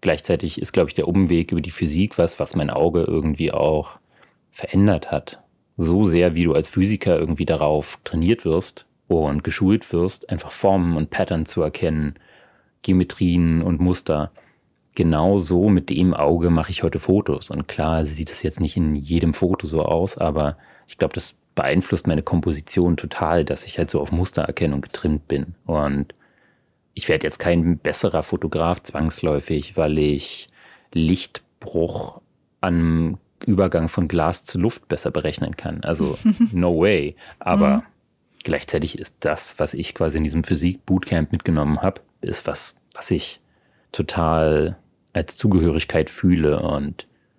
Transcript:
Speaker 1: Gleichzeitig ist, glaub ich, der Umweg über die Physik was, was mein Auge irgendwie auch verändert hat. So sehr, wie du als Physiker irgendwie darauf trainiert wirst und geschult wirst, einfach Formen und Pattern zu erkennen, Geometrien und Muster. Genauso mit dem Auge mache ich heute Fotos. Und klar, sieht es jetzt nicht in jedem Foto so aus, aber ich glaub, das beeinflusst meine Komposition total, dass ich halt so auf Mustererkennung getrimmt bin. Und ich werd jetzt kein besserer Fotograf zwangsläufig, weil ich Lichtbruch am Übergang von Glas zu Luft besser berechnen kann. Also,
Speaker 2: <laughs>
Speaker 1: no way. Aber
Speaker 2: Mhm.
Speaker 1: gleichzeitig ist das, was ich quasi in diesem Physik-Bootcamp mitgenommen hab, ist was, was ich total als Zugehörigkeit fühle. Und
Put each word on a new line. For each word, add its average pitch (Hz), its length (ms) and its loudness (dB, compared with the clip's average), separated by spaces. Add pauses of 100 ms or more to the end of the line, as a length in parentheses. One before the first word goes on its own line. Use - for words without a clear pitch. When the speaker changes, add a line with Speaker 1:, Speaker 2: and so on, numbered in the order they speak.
Speaker 1:
Gleichzeitig - 600 0
ist, - 120 -8
glaub 85 140 4
ich, - 60 -10
der - 140 -2
Umweg 87 440 2
über 85 100 0
die 87 100 -6
Physik 85 460 0
was, 85 220 2
was - 160 -4
mein 76 140 0
Auge 85 340 2
irgendwie 78 480 0
auch 76 480 0 (520)
verändert 98 600 0
hat. - 300 -6 (360)
So 90 280 2
sehr, 85 300 4
wie 85 100 2
du 80 80 2
als 78 160 0
Physiker 95 500 2
irgendwie 78 260 -2
darauf 76 580 0
trainiert 85 420 0
wirst 85 420 -2 (200)
und 76 360 0
geschult 98 500 2
wirst, 90 380 -2
einfach 90 200 -8
Formen 90 460 2
und 78 140 -2
Pattern 82 340 -2
zu - 160 -4
erkennen, 78 540 -2 (680)
Geometrien 87 800 2
und 85 180 0
Muster. 82 520 0 (640)
Genauso 87 720 2
mit 90 220 2
dem 92 240 2
Auge 82 340 2
mache 82 220 2
ich - 100 -6
heute 85 180 0
Fotos. 95 520 0
Und 71 160 -6
klar, 80 380 0
sieht 76 260 -6
es - 100 -10
jetzt - 180 -4
nicht 80 180 -2
in 78 180 2
jedem 80 400 0
Foto - 320 -2
so 78 160 0
aus, 82 340 0
aber 76 400 0 (300)
ich - 100 -20
glaub, 80 160 0
das - 220 -8 (180)
beeinflusst 80 540 0
meine 78 160 0
Komposition 85 760 0
total, 82 480 0
dass 71 200 -6
ich - 120 -10
halt 71 140 -2
so - 100 0
auf 71 100 -4
Mustererkennung 80 680 -2
getrimmt - 460 -4
bin. 73 260 -4 (120)
Und 71 500 -2 (800)
ich - 140 -8
werd 78 140 2
jetzt 78 140 -4
kein 85 400 2
besserer 80 460 -2
Fotograf 82 580 -2
zwangsläufig, 76 960 -4
weil 76 220 2
ich 73 500 -2 (440)
Lichtbruch - 1300 -2 (400)
am 82 560 2 (280)
Übergang 90 420 2
von 85 200 -2
Glas 82 380 0
zu - 120 -6
Luft 98 300 -2
besser - 240 -4
berechnen - 460 -4
kann. - 260 -8
Also, - 340 -2 (180)
Speaker 2:
<laughs> 226 160 2
Speaker 1:
no 87 280 2
way. 92 360 2 (240)
Aber 202 380 4
Speaker 2:
Mhm. 233 40 0 (600)
Speaker 1:
gleichzeitig - 540 -2
ist - 220 -14
das, - 400 -4
was 76 140 -2
ich - 200 -6
quasi 78 240 -2
in 78 60 0
diesem 78 200 0
Physik-Bootcamp 87 880 0
mitgenommen 76 500 0
hab, - 200 -2 (200)
ist - 260 -6
was, - 280 -8 (200)
was - 160 -4
ich - 280 -4 (520)
total 80 840 0 (360)
als - 240 -6
Zugehörigkeit 82 720 2
fühle. 78 520 2
Und 73 460 -4 (320)